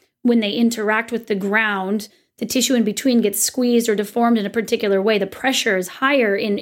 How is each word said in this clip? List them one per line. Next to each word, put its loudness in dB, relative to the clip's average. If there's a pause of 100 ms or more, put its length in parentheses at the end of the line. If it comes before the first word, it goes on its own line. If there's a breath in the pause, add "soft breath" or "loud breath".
(220 soft breath)
when 4
they 0
interact 0
with -6
the -2
ground, -2 (280 soft breath)
the -6
tissue 0
in 4
between 0
gets -2
squeezed 0
or 0
deformed 0
in -2
a -6
particular 0
way. 2
The 0
pressure -2
is -4
higher 0
in -2